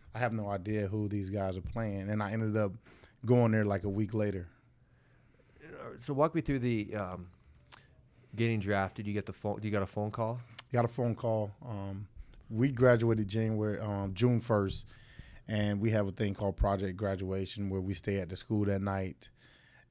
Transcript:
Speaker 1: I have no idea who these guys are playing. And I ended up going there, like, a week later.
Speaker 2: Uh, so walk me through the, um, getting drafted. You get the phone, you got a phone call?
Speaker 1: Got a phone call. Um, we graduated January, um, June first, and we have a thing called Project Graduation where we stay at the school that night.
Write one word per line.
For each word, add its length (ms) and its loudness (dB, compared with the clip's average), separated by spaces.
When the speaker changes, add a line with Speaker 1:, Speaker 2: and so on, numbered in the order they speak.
Speaker 1:
I 40 -6
have 140 0
no 160 -4
idea 380 -2
who 220 -2
these 200 -2
guys 280 -2
are 40 -6
playing. 480 -4
And 140 0
I 80 -2
ended 240 0
up 160 2
going 260 6
there, 140 4
like, 180 0
a 60 -2
week 240 0
later. 340 -2
Speaker 2:
Uh, 260 -14
so 140 -6
walk 200 4
me 80 0
through 180 0
the, 360 0
um, 320 -6
getting 240 2
drafted. 460 0
You 80 -2
get 120 -2
the 80 -10
phone, 280 -4
you 100 -2
got 120 2
a 40 -2
phone 240 -4
call? 280 -4
Speaker 1:
Got 140 4
a 20 -2
phone 280 0
call. 360 -2
Um, 400 -8
we 220 2
graduated 560 6
January, 520 0
um, 340 -2
June 260 4
first, 460 2
and 340 0
we 100 4
have 160 4
a 40 -2
thing 220 0
called 220 -2
Project 420 2
Graduation 720 -2
where 120 0
we 120 -2
stay 260 -2
at 100 -6
the 60 -6
school 300 0
that 160 2
night. 480 -4